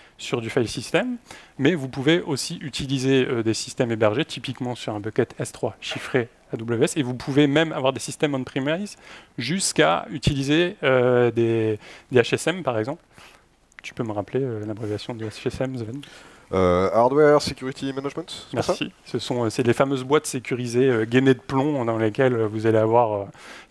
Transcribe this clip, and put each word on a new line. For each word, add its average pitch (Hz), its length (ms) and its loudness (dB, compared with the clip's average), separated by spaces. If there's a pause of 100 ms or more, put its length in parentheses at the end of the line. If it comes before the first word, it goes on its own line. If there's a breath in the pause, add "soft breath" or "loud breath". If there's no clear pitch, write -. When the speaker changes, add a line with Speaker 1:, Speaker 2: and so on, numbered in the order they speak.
(180 soft breath)
Speaker 1:
sur 120 240 -4
du 113 80 -6
file 117 180 0
system, 226 480 -2 (420 loud breath)
mais 143 160 2
vous 135 140 -6
pouvez 143 320 2
aussi 165 400 -6
utiliser, 135 640 0
euh, 117 180 -2
des 110 120 0
systèmes - 360 -4
hébergés, 110 360 2
typiquement 123 480 -8
sur 117 200 -8
un 104 60 -6
bucket 110 380 -2
S 131 140 -8
trois - 280 -6
chiffré - 480 -4 (240)
A 135 40 -4
W 117 280 -2
S, - 140 0
et 147 40 2
vous 123 120 -4
pouvez 139 320 2
même 156 260 2
avoir 135 220 0
des 117 60 -8
systèmes 143 340 -4
on-premise 143 600 -4 (420 loud breath)
jusqu'à 170 720 2
utiliser, 156 720 0
euh, 123 480 4
des, 113 480 0 (340 loud breath)
des 123 80 6
H - 140 2
S - 140 -4
M, 175 140 -2
par 123 160 -2
exemple. 131 240 -4 (800 soft breath)
Tu - 120 -18
peux 127 100 -6
me 110 80 -6
rappeler, 104 300 -4
euh, 110 240 -6
l'abréviation 107 480 -6
de 113 100 -10
H - 220 -10
S - 140 -4
M, 131 160 -4
Sven ? 120 260 -10 (500 loud breath)
Speaker 2:
Euh, 92 400 4
Hardware 143 500 6
Security 135 500 -8
Management, 139 380 -8
c'est - 260 -12
pas 113 60 0
ça ? 180 120 0
Speaker 1:
Merci. - 180 -6 (120)
Ce - 140 -6
sont, 123 280 -2
euh, 113 40 0
c'est 131 140 0
les 120 80 4
fameuses 135 320 0
boîtes 147 220 2
sécurisées, 123 640 0
euh, 113 160 2
gainées 127 300 6
de - 60 -2
plomb 139 440 0
dans 113 140 0
lesquelles, 120 360 2
euh, 113 120 2
vous 107 200 -4
allez 110 120 6
avoir, 113 360 4
euh, 101 100 -4 (460 loud breath)